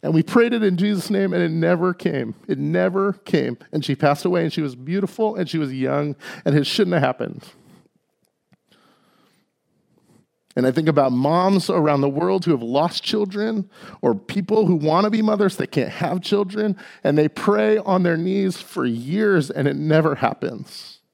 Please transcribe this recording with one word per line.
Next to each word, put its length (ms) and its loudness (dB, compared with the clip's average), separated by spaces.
And 100 0
we 80 4
prayed 320 4
it 80 0
in 160 2
Jesus' 320 0
name, 240 0
and 80 0
it 80 0
never 460 0
came. 400 -4
It 120 -4
never 540 0
came. 440 -4
And 120 -4
she 120 -2
passed 280 0
away, 200 0
and 100 -2
she 80 -4
was 140 -6
beautiful, 600 -4
and 140 -4
she 80 -4
was 160 -4
young, 420 -2
and 100 2
it 120 4
shouldn't 260 0
have 80 2
happened. 420 -4
And 140 0
I 40 2
think 180 0
about 240 4
moms 560 2
around 320 2
the 80 2
world 340 0
who 80 0
have 120 0
lost 400 -2
children, 680 -4
or 120 2
people 520 -2
who 100 4
want 300 2
to 60 0
be 100 0
mothers 360 2
that 140 -6
can't 200 -2
have 280 -4
children, 560 -2
and 120 2
they 140 4
pray 480 2
on 260 0
their 140 2
knees 420 -2
for 260 -6
years, 640 0
and 180 -2
it 100 -2
never 380 2
happens. 840 -6